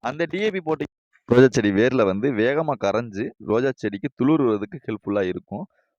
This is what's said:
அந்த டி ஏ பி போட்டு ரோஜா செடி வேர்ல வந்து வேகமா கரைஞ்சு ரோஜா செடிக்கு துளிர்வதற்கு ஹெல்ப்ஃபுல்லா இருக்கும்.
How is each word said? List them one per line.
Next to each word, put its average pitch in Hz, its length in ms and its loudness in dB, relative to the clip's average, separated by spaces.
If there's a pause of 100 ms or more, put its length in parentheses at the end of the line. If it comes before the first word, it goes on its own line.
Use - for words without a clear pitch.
அந்த 147 200 -4
டி 175 160 -6
ஏ 214 100 -2
பி 190 100 -6
போட்டு 156 260 -4 (420)
ரோஜா 127 220 8
செடி 104 200 2
வேர்ல 117 340 2
வந்து 101 280 0
வேகமா 139 480 0
கரைஞ்சு 104 440 -2 (220)
ரோஜா 123 280 0
செடிக்கு 104 400 -6
துளிர்வதற்கு 123 640 0
ஹெல்ப்ஃபுல்லா 104 480 -4
இருக்கும். 92 380 -6 (340)